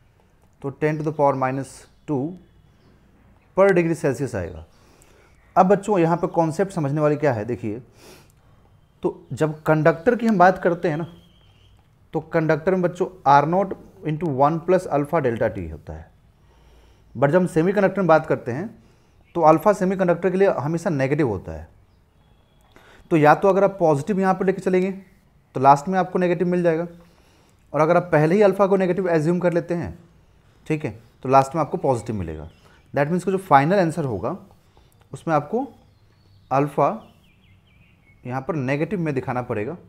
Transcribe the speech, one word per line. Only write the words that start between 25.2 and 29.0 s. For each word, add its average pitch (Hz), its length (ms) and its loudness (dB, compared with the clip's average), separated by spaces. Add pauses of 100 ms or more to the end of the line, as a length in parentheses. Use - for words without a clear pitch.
तो 131 60 -6
लास्ट 135 280 4
में 185 100 -2
आपको 185 200 -2
नेगेटिव 175 300 0
मिल 180 140 0
जाएगा, 170 240 0 (840)
और 143 80 0
अगर 160 160 4
आप 175 60 2
पहले 160 320 2
ही 214 80 4
अल्फा 196 240 4
को 196 100 2
नेगेटिव 180 320 -2